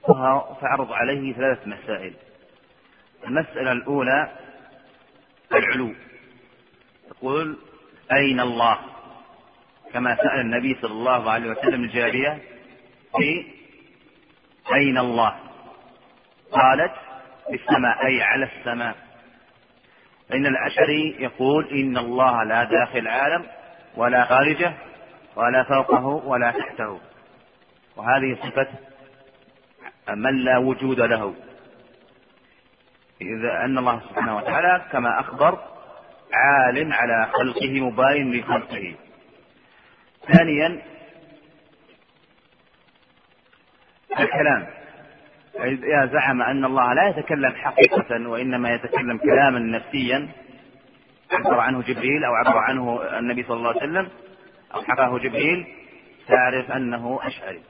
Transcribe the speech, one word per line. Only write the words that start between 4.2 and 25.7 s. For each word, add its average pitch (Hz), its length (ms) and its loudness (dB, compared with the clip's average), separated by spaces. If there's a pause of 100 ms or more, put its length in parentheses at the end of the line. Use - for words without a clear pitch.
العلو، 113 420 0 (1160)
تقول: 147 480 -6 (540)
"أين 135 280 2
الله؟" 117 380 2 (1120)
كما 123 240 -2
سأل - 240 0
النبي 123 420 -2
صلى 110 100 -6
الله 117 380 0
عليه 117 200 -2
وسلم 120 340 -2
الجارية 120 540 -2 (760)
في: 147 300 -2 (1300)
"أين 139 240 2
الله؟" 117 380 0 (1120)
قالت: 135 420 4 (540)
"في - 80 -8
السماء"، 127 520 0
أي 127 160 0
على 120 220 2
السماء. 120 640 -8 (1200)
فإن 135 180 0
الأشعري 147 760 0
يقول: 135 460 0
"إن 135 300 -2
الله 120 460 2
لا 113 200 2
داخل 113 340 0
العالم 139 480 -2 (500)
ولا 123 280 4
خارجه 147 500 2 (640)
ولا 123 280 2
فوقه 131 420 2